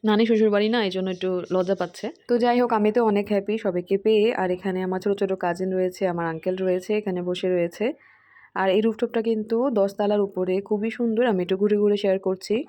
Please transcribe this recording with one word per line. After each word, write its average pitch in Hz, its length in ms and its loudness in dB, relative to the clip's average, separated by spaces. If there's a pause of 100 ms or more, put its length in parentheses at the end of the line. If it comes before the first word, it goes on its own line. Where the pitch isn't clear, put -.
নানি 214 220 4
শ্বশুর 220 240 4
বাড়ি 208 200 2
না, 240 160 0
এই 190 60 -2
জন্য 185 180 -4
একটু 185 200 -4 (220)
লজ্জা 185 240 0
পাচ্ছে। 180 320 -8 (200)
তো 240 100 2
যাই 240 220 2
হোক, 240 140 2
আমি 214 180 4
তো 240 120 2
অনেক 208 260 2
হ্যাপি 208 280 -2
সবাইকে 180 400 -2
পেয়ে। 214 360 2
আর 185 180 -2
এখানে 185 320 -2
আমার 185 180 -2
ছোটো 202 140 0
ছোটো 190 200 -2
কাজিন 185 380 -2
রয়েছে, 185 340 -2
আমার 170 180 -2
আঙ্কেল 165 300 -4
রয়েছে, 185 420 -2
এখানে 196 240 -4
বসে 180 280 -4
রয়েছে। 175 360 0 (720)
আর 190 140 0
এই 196 120 4
রুফটপটা 226 400 0
কিন্তু 220 360 -2 (120)
দশ 202 280 2
তলার 208 240 2
উপরে, 190 400 -2
খুবই 214 280 -2
সুন্দর। 226 360 -2
আমি 196 180 0
একটু 180 140 0
ঘুরে 208 200 2
ঘুরে 208 200 2
শেয়ার 196 220 2
করছি। 190 360 -2 (140)